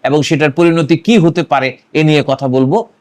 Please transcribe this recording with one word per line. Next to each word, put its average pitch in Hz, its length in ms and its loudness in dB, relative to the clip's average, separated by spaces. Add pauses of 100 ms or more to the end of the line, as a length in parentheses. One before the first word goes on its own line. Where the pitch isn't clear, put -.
এবং 147 100 2 (100)
সেটার 147 300 0
পরিণতি 165 380 2 (100)
কি 233 80 2 (100)
হতে 170 260 0
পারে, 131 180 0 (300)
এ 156 100 0
নিয়ে 151 220 2
কথা 135 180 -4
বলবো 131 280 0 (240)